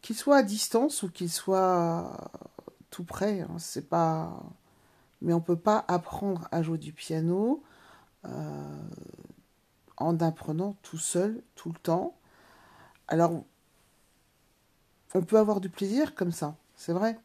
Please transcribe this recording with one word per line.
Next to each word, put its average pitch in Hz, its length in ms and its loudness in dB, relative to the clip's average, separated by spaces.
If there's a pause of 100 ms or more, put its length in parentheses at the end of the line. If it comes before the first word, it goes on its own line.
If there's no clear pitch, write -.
Qu'il 220 120 -6
soit 285 220 4
à 262 60 8
distance 226 600 0
ou 190 60 -4
qu'il 175 220 -6
soit 180 1000 2 (600)
tout 175 140 -10
près, 196 360 -2
hein, 165 160 -6
c'est - 320 -8
pas, 165 500 0 (840)
mais 170 100 2
on 170 80 4
peut 170 160 0
pas 214 320 2
apprendre 180 640 -2
à 165 80 0
jouer 160 160 0
du 151 160 -10
piano, 180 720 0 (640)
euh, 147 560 -10 (1120)
en 165 240 2
apprenant 165 600 0
tout - 160 -12
seul, 202 440 0 (120)
tout - 160 -10
le 165 80 -10
temps. 175 400 -2 (920)
Alors, 165 340 2 (1700)
on 185 80 4
peut 214 160 4
avoir 208 200 6
du 190 120 -4
plaisir 247 440 0
comme 175 180 -2
ça, 156 220 -6 (220)
c'est - 160 -6
vrai. 220 320 0